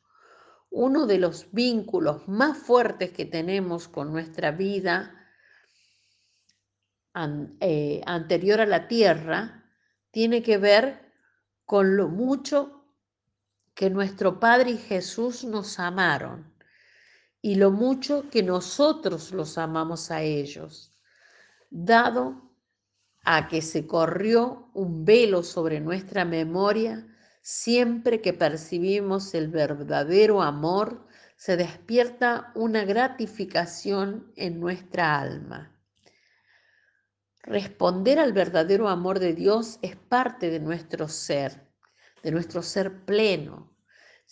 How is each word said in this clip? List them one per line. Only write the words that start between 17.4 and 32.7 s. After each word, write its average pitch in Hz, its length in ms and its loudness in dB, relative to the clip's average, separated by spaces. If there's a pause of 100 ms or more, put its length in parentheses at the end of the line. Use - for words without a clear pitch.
y 208 140 -2
lo 196 160 6
mucho 262 580 0
que 220 140 2
nosotros 180 880 0
los 180 260 -8
amamos 160 540 -6
a 160 120 -4
ellos, 151 760 -6 (720)
dado 233 800 2 (720)
a 156 240 2
que 160 160 -2
se 156 240 -4
corrió 208 880 0
un 170 300 -4
velo 208 400 6
sobre 160 340 -2
nuestra 185 460 -4
memoria. 196 800 -2 (340)
Siempre 233 800 0
que 190 120 0
percibimos 190 1040 -2
el 156 120 -2
verdadero 151 960 2
amor, 175 640 -2 (300)
se 185 200 -2
despierta 240 1000 -2
una 220 280 0